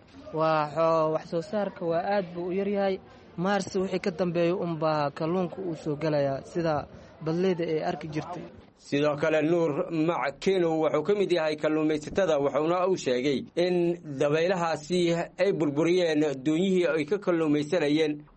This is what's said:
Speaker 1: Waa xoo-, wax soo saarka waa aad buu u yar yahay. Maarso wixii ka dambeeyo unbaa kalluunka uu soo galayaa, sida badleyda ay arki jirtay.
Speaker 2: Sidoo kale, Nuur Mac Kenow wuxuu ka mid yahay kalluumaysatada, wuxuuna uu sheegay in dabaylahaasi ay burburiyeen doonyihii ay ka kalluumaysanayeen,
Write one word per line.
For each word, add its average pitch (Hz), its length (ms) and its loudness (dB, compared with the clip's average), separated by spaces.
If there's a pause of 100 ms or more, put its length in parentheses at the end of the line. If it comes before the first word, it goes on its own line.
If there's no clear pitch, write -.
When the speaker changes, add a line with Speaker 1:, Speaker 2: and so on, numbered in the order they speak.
(340)
Speaker 1:
Waa 156 340 2
xoo-, 160 460 2
wax 156 160 -4
soo 170 120 -4
saarka 202 440 -6
waa 165 180 0
aad 202 280 0
buu 175 160 -8
u 175 40 -4
yar 196 160 -2
yahay. 196 280 0 (420)
Maarso 190 440 0
wixii 185 180 -2
ka 202 120 -4
dambeeyo 170 460 0
unbaa 156 540 0
kalluunka 170 500 -2
uu 165 140 -6
soo 147 200 -4
galayaa, 143 480 0
sida 160 440 -2 (340)
badleyda 170 420 0
ay 160 200 0
arki 170 240 -4
jirtay. 156 360 -8 (360)
Speaker 2:
Sidoo 147 380 0
kale, 156 260 2
Nuur 156 480 2
Mac 156 480 0
Kenow 170 400 2
wuxuu 151 240 2
ka 202 100 2
mid 190 180 2
yahay 156 240 2
kalluumaysatada, 156 840 2
wuxuuna 156 480 2
uu 185 80 2
sheegay 127 440 0 (140)
in 180 220 2 (420)
dabaylahaasi 165 840 0 (380)
ay 196 140 2
burburiyeen 156 680 2 (220)
doonyihii 175 440 2
ay 151 180 0
ka 202 140 -2
kalluumaysanayeen, 151 920 2 (240)